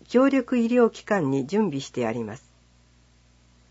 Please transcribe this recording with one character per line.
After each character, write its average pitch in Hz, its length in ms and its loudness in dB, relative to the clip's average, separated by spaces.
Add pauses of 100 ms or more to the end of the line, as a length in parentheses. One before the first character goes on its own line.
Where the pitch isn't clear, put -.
協 262 200 4
力 262 300 0
医 233 80 2
療 233 240 4
機 - 140 -12
関 175 260 0
に 135 160 -2
準 208 200 0
備 139 140 -4
し - 100 -12
て 120 160 -4
あ 110 60 -2
り 117 120 -6
ま 107 120 -12
す。 - 140 -20 (1200)